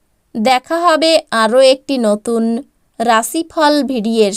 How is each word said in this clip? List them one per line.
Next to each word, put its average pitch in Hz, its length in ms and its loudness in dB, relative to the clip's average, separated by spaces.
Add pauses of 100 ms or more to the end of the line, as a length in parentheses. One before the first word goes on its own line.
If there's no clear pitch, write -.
(360)
দেখা 254 420 -2
হবে 320 340 2 (200)
আরও 226 300 0
একটি 269 360 2
নতুন 226 460 -2 (560)
রাশিফল 294 760 -2 (100)
ভিডিওর 226 520 -2